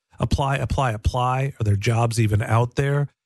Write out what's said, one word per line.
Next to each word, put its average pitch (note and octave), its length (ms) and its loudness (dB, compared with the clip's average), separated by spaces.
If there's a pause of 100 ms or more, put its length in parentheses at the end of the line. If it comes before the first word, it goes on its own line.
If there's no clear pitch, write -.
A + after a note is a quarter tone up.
(180)
apply, C3+ 380 0
apply, C3 380 -2
apply? B2+ 680 -2
Are A2+ 40 -4
there G2+ 120 2
jobs A2+ 440 0
even G#2 220 2
out A#2 340 0
there? C#3+ 320 0 (180)